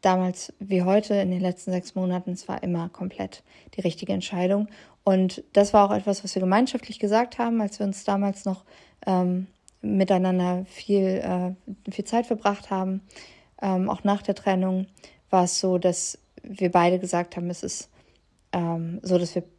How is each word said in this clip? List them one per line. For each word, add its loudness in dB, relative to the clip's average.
Damals 0
wie 0
heute, 2
in 0
den -2
letzten -4
sechs -4
Monaten, -2
es -10
war -6
immer -4
komplett -10
die -8
richtige -4
Entscheidung. 0
Und 2
das 6
war 8
auch 0
etwas, -2
was -8
wir 0
gemeinschaftlich 0
gesagt 0
haben, 0
als -4
wir -2
uns -4
damals 0
noch, -4
ähm, 2
miteinander 2
viel, 0
äh, -6
viel -8
Zeit -2
verbracht -2
haben. -2
Ähm, 0
auch -6
nach 2
der -2
Trennung 0
war 4
es -2
so, 2
dass -2
wir -2
beide 4
gesagt -4
haben, -4
es -10
ist, -8
ähm, -4
so, 2
dass -2
wir -2